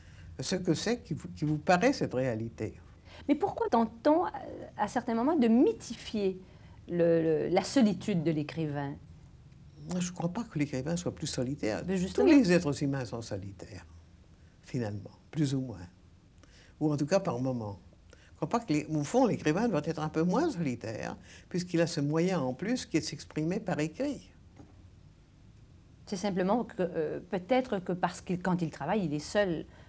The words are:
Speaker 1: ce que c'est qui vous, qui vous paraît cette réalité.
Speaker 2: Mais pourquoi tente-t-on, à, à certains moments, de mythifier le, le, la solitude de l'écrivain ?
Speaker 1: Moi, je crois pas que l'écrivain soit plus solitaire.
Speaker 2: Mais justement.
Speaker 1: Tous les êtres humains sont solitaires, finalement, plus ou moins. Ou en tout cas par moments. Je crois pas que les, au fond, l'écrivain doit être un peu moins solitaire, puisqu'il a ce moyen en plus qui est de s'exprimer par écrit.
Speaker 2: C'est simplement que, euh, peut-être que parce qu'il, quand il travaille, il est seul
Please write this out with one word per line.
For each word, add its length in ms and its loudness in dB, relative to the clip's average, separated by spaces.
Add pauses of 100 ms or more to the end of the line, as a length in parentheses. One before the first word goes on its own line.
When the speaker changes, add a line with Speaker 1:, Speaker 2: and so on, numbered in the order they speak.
(380)
Speaker 1:
ce 180 -2
que 180 2
c'est 280 -2
qui 120 -6
vous, 140 -10
qui 180 -4
vous 100 2
paraît 380 4
cette 180 -2
réalité. 680 -2 (500)
Speaker 2:
Mais 60 6
pourquoi 360 -2
tente-t-on, 560 4
à, 60 -6 (440)
à 120 -2
certains 260 -2
moments, 220 2
de 120 4
mythifier 880 2 (500)
le, 100 -2
le, 500 4
la 160 4
solitude 580 2
de 80 2
l'écrivain ? 640 -4 (960)
Speaker 1:
Moi, 100 -2
je 120 -4
crois 200 -4
pas 120 -4
que 140 -8
l'écrivain 380 -2
soit 180 -4
plus 120 -8
solitaire. 600 -2
Speaker 2:
Mais 100 0
justement. 320 2
Speaker 1:
Tous 60 10
les 180 8
êtres 300 2
humains 220 -2
sont 180 -8
solitaires, 600 -10 (800)
finalement, 480 -6 (200)
plus 240 0
ou 60 0
moins. 260 -10 (920)
Ou 120 2
en 40 0
tout 100 0
cas 140 4
par 180 -2
moments. 400 -4 (320)
Je 260 -20
crois 120 -4
pas 120 0
que 120 -2
les, 140 0
au 180 -2
fond, 220 4
l'écrivain 420 2
doit 160 0
être 160 -4
un 80 -2
peu 140 0
moins 280 2
solitaire, 680 -4 (320)
puisqu'il 320 -2
a 60 4
ce 140 -4
moyen 400 0
en 120 -2
plus 340 -4
qui 100 -2
est 40 4
de 40 -8
s'exprimer 560 -4
par 180 -4
écrit. 520 -4 (1800)
Speaker 2:
C'est 100 -6
simplement 480 2
que, 160 -14
euh, 400 -2
peut-être 580 0
que 140 -6
parce 280 -2
qu'il, 220 -4
quand 180 0
il 100 -2
travaille, 360 -2
il 80 -2
est 60 -2
seul 440 0 (240)